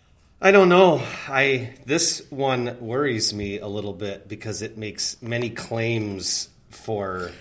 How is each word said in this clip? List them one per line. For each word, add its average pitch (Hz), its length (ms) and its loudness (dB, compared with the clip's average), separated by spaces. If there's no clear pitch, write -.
I 190 100 6
don't 196 180 10
know. 175 320 8
I, 135 460 0
this 151 440 -2
one 127 520 -2
worries 120 520 -2
me 101 260 -6
a 107 100 -12
little 101 240 -8
bit 98 340 -10
because 101 340 -10
it 110 160 -10
makes - 440 -8
many 120 280 -4
claims 113 1000 -4
for, 92 680 -6